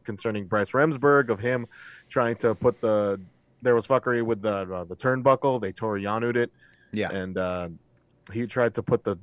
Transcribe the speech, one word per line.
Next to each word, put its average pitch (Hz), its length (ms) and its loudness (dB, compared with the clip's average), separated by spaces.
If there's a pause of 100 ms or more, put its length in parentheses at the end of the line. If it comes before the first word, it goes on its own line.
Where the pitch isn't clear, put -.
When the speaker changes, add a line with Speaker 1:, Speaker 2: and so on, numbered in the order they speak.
Speaker 1:
concerning 107 400 -4
Bryce 101 260 0
Remsburg, 143 580 4
of 104 100 0
him 120 280 -2 (400)
trying 117 300 0
to 113 180 2
put - 240 0
the, 104 400 0 (420)
there 123 140 4
was 113 120 2
fuckery 123 360 0
with 113 180 -2
the, 98 320 -4
uh, 90 120 -6
the 87 100 -12
turnbuckle. 131 640 2
They 95 140 -4
Toru 107 280 -4
Yanu'd 113 360 -2
it. 120 120 2 (440)
Speaker 2:
Yeah. 104 180 -2
Speaker 1:
And, 92 260 -6
uh, 90 300 -4 (640)
he 113 160 -4
tried 117 280 0
to 113 80 -4
put 120 200 0
the 98 200 -2